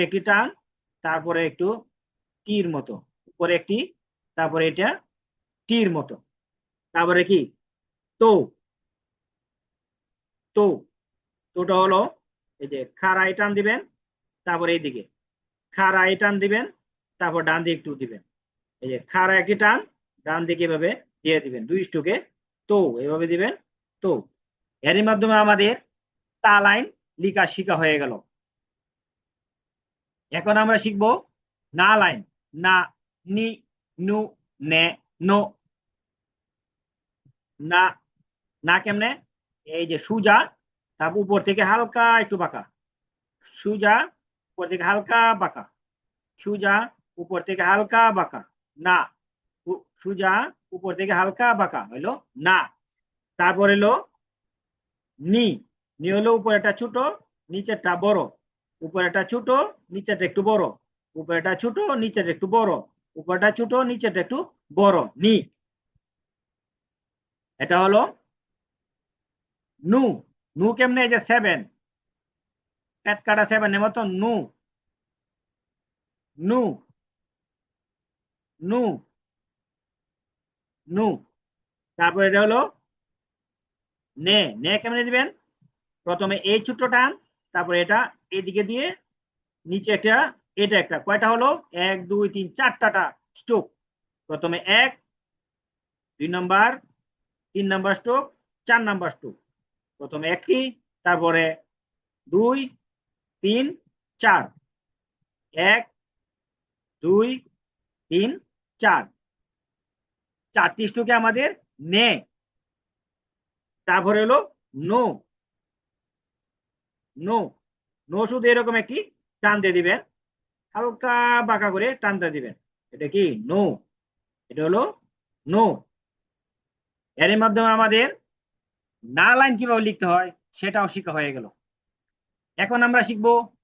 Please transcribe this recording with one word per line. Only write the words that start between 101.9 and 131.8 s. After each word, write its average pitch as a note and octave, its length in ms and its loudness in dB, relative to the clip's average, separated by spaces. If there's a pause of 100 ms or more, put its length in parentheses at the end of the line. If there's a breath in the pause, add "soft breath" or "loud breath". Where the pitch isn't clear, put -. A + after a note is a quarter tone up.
দুই, A3+ 260 2 (880)
তিন, A3+ 220 0 (560)
চার। F#3 220 2 (1120)
এক, G3+ 280 2 (1200)
দুই, G3 240 4 (840)
তিন, G3 180 2 (520)
চার। F3 220 2 (1500)
চারটি F#3 320 0
স্ট্রোকে A#3 260 0
আমাদের A3+ 360 2 (300)
নে F#3+ 280 2 (1800)
তারপরে F#3+ 360 2
হলো A#3+ 160 4 (380)
নো, F#3+ 280 -2 (2250)
নো, G3+ 220 -2 (720)
নো G3 160 -2
শুধু A#3+ 220 0
এরকম A#3+ 280 4
একটি A3 220 -4 (460)
টান G#3 180 2
দিয়ে F#3+ 120 2
দিবেন, F3+ 260 2 (760)
হালকা A#3+ 640 0
বাঁকা G#3+ 300 0
করে A3+ 240 -2
টান G3+ 240 -4
দিয়ে E3+ 120 -2
দিবেন। B2+ 220 -10 (380)
এটা D3 160 -10
কি? C#3+ 380 0
নো। F3+ 160 0 (920)
এটা D3 120 -6
হলো A3 380 -2 (460)
নো। G#3 180 4 (1500)
এর F3+ 200 2
মাধ্যমে A3+ 300 2
আমাদের A3 400 4 (960)
না E3 320 4
লাইন C4 220 4
কিভাবে A#3 240 0
লিখতে G#3+ 240 -2
হয় F3+ 260 0 (200)
সেটাও G3 360 -4
শেখা F3+ 240 -8
হয়ে D3 220 -4
গেল। A#2+ 120 -12 (1120)